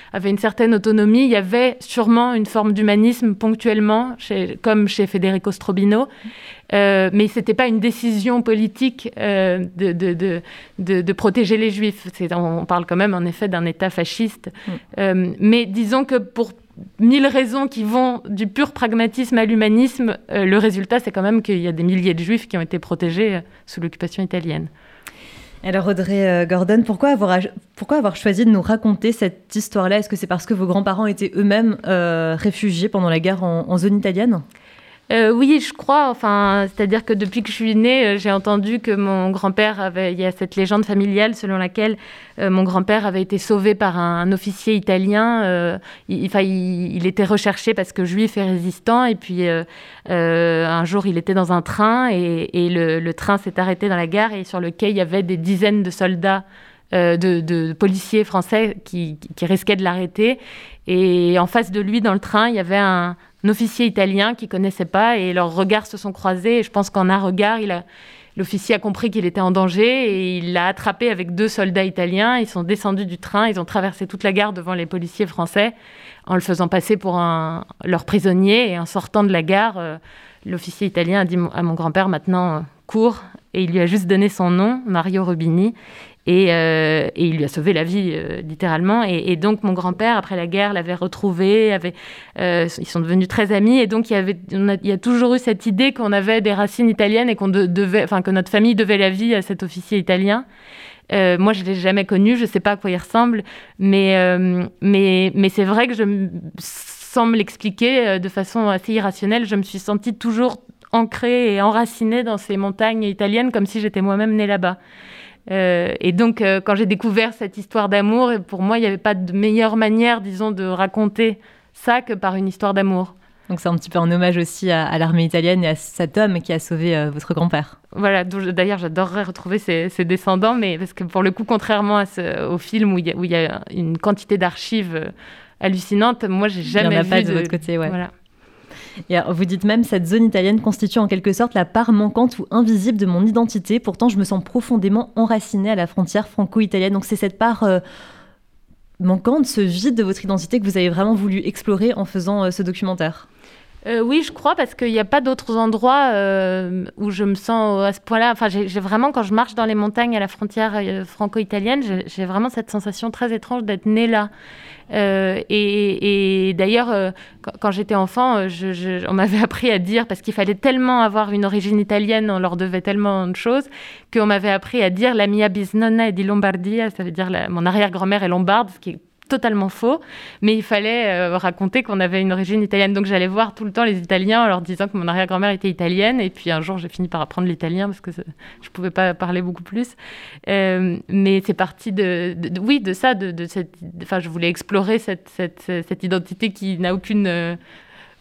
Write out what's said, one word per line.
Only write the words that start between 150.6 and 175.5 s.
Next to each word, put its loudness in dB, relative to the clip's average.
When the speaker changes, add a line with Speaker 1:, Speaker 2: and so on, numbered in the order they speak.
Speaker 2:
vous 0
avez 2
vraiment 2
voulu 0
explorer -2
en -4
faisant, -2
euh, 0
ce -6
documentaire. -4
Speaker 1:
Euh, -2
oui, 2
je -12
crois, -2
parce -2
qu'il -2
n'y 2
a 2
pas 2
d'autres -2
endroits, 2
euh, -2
où -4
je -2
me 0
sens 0
à 2
ce -8
point-là. 0
Enfin, 0
j'ai, -2
j'ai -4
vraiment, 0
quand -2
je -4
marche 0
dans 0
les 0
montagnes 0
à 0
la -4
frontière, -4
euh, -4
franco-italienne, -2
j'ai, -4
j'ai -6
vraiment -2
cette -8
sensation -6
très -4
étrange -6
d'être -4
née 2
là. 0
Euh, 0
et, 2
et 0
d'ailleurs, 0
euh, -2
quand, -14
quand -2
j'étais -2
enfant, 0
euh, 0
je, -6
je, -6
on 0
m'avait 2
<laughs> 4
appris -2
à 2
dire, 0
parce -6
qu'il -6
fallait 0
tellement 2
avoir 0
une 0
origine 0
italienne, 0
on -2
leur -2
devait -2
tellement 0
de -4
choses, 0
qu'on 2
m'avait 0
appris -2
à 2
dire « 0
La 2
mia 2
bisnonna 0